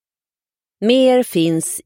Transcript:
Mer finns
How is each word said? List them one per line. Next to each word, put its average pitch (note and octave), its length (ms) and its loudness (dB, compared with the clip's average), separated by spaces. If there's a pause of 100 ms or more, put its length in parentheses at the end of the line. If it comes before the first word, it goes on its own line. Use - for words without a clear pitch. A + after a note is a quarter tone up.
(800)
Mer B3+ 420 2
finns E3 640 -4